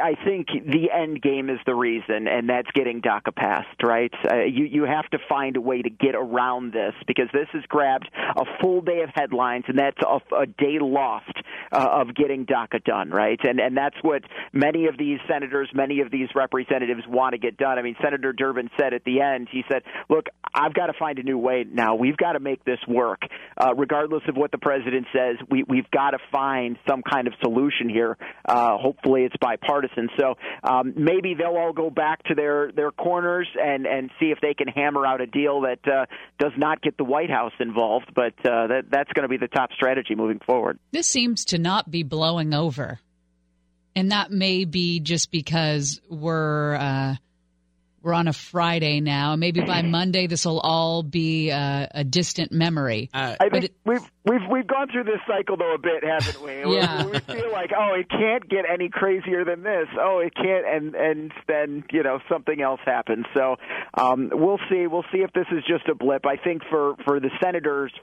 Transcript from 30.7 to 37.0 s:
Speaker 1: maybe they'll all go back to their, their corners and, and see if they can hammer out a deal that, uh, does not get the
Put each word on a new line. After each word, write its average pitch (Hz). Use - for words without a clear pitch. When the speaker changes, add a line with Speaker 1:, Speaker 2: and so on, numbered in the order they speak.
Speaker 1:
maybe 175
they'll 170
all 170
go 160
back 156
to 165
their, 147
their 147
corners 175
and, 139
and 131
see 160
if 151
they 147
can 135
hammer 143
out 131
a 120
deal 143
that, 127
uh, 135
does 143
not 156
get 151
the 147